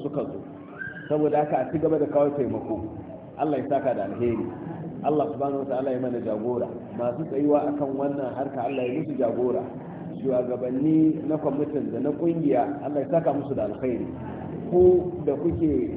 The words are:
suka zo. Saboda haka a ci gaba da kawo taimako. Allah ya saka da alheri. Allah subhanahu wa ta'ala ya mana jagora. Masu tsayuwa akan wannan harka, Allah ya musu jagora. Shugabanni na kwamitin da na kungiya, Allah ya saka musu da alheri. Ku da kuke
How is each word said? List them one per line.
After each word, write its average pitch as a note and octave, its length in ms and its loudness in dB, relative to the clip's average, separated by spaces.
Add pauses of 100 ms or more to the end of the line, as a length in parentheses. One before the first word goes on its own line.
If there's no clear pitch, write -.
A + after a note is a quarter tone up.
suka C3+ 220 -4
zo. - 160 -8 (680)
Saboda D3+ 300 2
haka D3+ 180 2
a C3 160 0
ci E3 60 0
gaba D#3 200 4
da D3 80 2
kawo D3 240 4
taimako. A2 500 -2 (540)
Allah D3 240 0
ya - 100 -2
saka C3 260 2
da G2+ 100 -2
alheri. G#2 420 0 (540)
Allah C#3+ 280 2
subhanahu C#3 340 -2
wa B2+ 60 -6
ta'ala C3 220 -2
ya B2 100 0
mana A#2+ 180 -2
jagora. A2 500 -2 (260)
Masu A#2+ 320 -2
tsayuwa D3 420 4
akan C#3+ 240 -2
wannan C#3 400 -2
harka, B2+ 320 -4
Allah C3 180 -2
ya B2 140 -2
musu D3+ 180 -4
jagora. B2 480 2 (520)
Shugabanni C3 1080 2
na D#3 140 0
kwamitin C#3+ 560 0
da A#2 80 -2
na C#3 100 0
kungiya, D3 720 2
Allah C#3+ 240 -2
ya - 60 -10
saka E3 220 4
musu C#3 220 -2
da G#2+ 140 -2
alheri. G#2 400 -2 (580)
Ku F3+ 460 6 (100)
da C#3+ 140 2
kuke D3 600 0